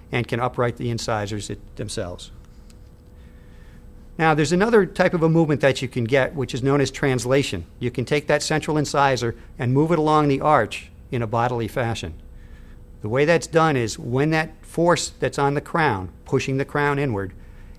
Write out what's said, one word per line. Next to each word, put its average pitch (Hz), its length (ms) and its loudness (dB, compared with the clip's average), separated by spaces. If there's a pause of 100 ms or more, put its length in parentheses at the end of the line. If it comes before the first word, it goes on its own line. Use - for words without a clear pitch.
and 120 160 -2
can 117 140 -4
upright 120 380 -2
the 123 120 -6
incisors 107 600 -4
it-, - 260 -14
themselves. 101 560 -10 (1900)
Now, 160 160 4
there's 151 200 2
another 208 320 4
type 180 280 0
of 170 80 0
a 160 80 4
movement 156 300 2
that 135 220 2
you 131 80 -6
can 120 160 -2
get, 131 280 2
which 135 200 -6
is 123 100 -4
known 139 160 2
as 131 100 2
translation. 127 760 0 (140)
You 120 120 -4
can 120 140 -4
take 147 220 -2
that 151 140 2
central 156 360 0
incisor 135 580 0 (240)
and 127 140 0
move 156 180 2
it 165 80 4
along 151 300 4
the 135 100 2
arch 139 500 2 (220)
in 123 100 -4
a 113 60 -4
bodily 117 400 -2
fashion. 113 460 -4 (880)
The 107 80 -8
way 135 160 2
that's 160 200 2
done 160 300 2
is 117 240 -2
when 135 320 0
that 160 340 -4
force 170 440 0
that's - 280 -4
on 143 160 2
the 147 80 -2
crown, 117 480 0 (160)
pushing 135 320 -2
the 135 80 -2
crown 147 320 -2
inward, 104 360 -2 (460)